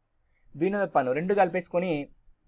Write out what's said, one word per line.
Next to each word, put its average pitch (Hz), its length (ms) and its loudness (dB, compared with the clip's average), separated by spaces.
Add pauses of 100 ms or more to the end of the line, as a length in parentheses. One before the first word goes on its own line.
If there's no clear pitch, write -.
(560)
వినోద 190 320 0
పన్ను 131 240 2
రెండు 175 220 -2
కలిపేసుకొని 175 760 0 (400)